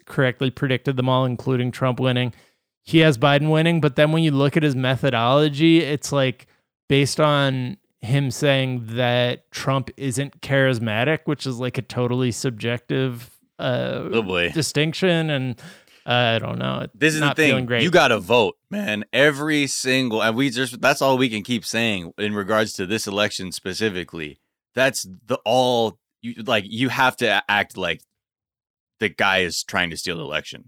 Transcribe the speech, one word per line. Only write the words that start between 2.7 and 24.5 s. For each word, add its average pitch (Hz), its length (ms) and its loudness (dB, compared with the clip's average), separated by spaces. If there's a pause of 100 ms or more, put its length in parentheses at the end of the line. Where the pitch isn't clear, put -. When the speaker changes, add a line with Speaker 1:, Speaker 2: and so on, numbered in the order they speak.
Speaker 1:
He - 140 0
has 160 200 6
Biden 143 340 4
winning, 165 280 2
but 143 160 2
then 151 160 4
when 165 120 2
you 160 80 4
look 143 260 2
at 160 60 4
his 143 120 2
methodology, 135 1080 2
it's, 143 280 -4
like, 135 360 -2 (420)
based 139 320 2
on 139 560 0 (240)
him 135 280 0
saying 127 580 0
that 123 640 -2
Trump 135 440 -4
isn't 135 460 -6
charismatic, 131 800 0
which - 240 -4
is, 123 120 -4
like, 123 180 -4
a 127 40 -2
totally 123 520 -2
subjective 120 1000 -4 (280)
uh, 127 520 -4
Speaker 2:
Oh, 226 100 2
boy. 180 300 0
Speaker 1:
distinction, 160 800 0
and, 131 300 -4 (460)
uh, 123 300 2
I 113 40 0
don't 117 200 -6
know. 131 220 -4
It's - 140 -10
Speaker 2:
This 156 180 2
is 156 60 -2
the 147 80 2
Speaker 1:
not 139 80 0
feeling 147 260 4
Speaker 2:
thing. 123 40 -4
Speaker 1:
great. 117 180 0
Speaker 2:
You 180 80 0
gotta 139 280 4
vote, 98 380 2 (120)
man. 190 440 -4
Every 143 540 2
single, 131 540 0
and 110 140 2
we 139 140 0
just, 123 320 -6
that's 226 200 2
all 135 160 4
we 127 120 0
can 107 140 -6
keep 117 220 -4
saying 107 520 -4
in 104 160 -4
regards 104 400 0
to 98 120 -6
this 107 220 -4
election 98 440 -4
specifically. 87 880 -8 (340)